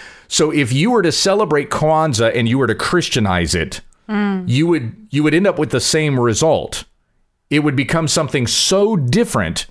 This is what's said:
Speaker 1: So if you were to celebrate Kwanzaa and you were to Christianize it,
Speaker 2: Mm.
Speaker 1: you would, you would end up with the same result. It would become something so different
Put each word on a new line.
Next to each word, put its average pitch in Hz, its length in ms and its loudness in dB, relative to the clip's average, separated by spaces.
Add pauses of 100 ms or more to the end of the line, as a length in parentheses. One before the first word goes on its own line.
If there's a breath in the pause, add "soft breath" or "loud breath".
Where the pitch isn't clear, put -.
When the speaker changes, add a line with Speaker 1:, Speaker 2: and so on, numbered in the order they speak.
(280 loud breath)
Speaker 1:
So 156 240 0
if 139 220 0
you 165 180 2
were 233 100 2
to 165 120 2
celebrate 175 560 0
Kwanzaa 156 680 0
and 117 120 0
you 123 80 2
were 131 100 2
to 107 80 0
Christianize 98 800 0
it, 82 240 -4 (300)
Speaker 2:
Mm. 202 400 -2
Speaker 1:
you 139 180 2
would, 139 440 -4
you 143 120 0
would 151 100 2
end 156 140 2
up 143 100 0
with 151 120 -2
the 131 100 0
same 147 400 0
result. 120 640 0 (680)
It 147 160 0
would 143 100 0
become 160 320 0
something 135 400 -2
so 202 480 0
different 131 760 0